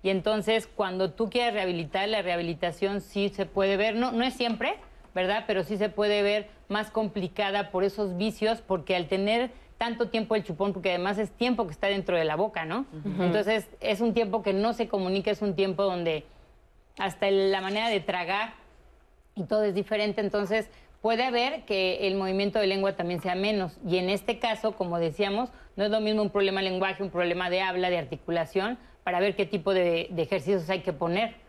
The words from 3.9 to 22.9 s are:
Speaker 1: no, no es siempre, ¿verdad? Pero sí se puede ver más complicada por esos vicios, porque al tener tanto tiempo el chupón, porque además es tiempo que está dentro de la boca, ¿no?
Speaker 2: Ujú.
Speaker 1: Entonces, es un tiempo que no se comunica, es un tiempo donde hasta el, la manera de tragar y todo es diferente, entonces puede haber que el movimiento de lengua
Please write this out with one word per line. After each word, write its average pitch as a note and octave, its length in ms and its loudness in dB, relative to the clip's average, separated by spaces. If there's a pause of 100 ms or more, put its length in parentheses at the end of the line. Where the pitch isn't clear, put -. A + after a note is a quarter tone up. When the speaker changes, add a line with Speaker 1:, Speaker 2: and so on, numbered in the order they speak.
Speaker 1:
no, A#3+ 160 0
no A#3 120 0
es B3+ 100 0
siempre, A#3+ 420 -2 (400)
¿verdad? G3 320 0
Pero C#4+ 160 2
sí G#3 140 -4
se G#3 120 0
puede G#3 320 2
ver G#3 280 0 (180)
más G#3 240 -2
complicada G3+ 800 -2
por F#3 120 2
esos G3 340 0
vicios, A3 440 0
porque F#3 340 0
al F3 120 0
tener G#3+ 420 2 (280)
tanto A#3 320 -2
tiempo A3 260 0
el G#3 80 0
chupón, F#3+ 300 -2
porque F#3 160 -2
además F3+ 280 0
es G#3+ 140 -4
tiempo A#3+ 340 0
que D#3+ 60 -8
está G3 160 -4
dentro G3 280 0
de D#3+ 100 2
la D3+ 100 0
boca, E3+ 300 -2
¿no? G#3+ 200 -4 (200)
Speaker 2:
Ujú. F3+ 180 -2
Speaker 1:
Entonces, G3+ 440 2 (120)
es G#3 220 0
un A#3 120 2
tiempo A3 300 0
que G3 100 2
no G#3+ 200 2
se A3+ 140 -2
comunica, G3 440 0
es G#3 100 -2
un G3+ 140 0
tiempo F#3+ 280 0
donde E3+ 420 0 (720)
hasta G3 320 -2
el, G3 220 4
la F#3+ 100 0
manera G#3 280 -2
de G3+ 120 2
tragar F#3+ 520 -2 (840)
y F#3+ 80 -4
todo G#3+ 200 2
es G3+ 100 2
diferente, G#3 480 0
entonces G#3 480 0 (320)
puede A3+ 220 2
haber B3+ 400 0
que F#3+ 440 0
el F#3+ 80 2
movimiento G3 440 0
de G3+ 80 4
lengua G3 280 0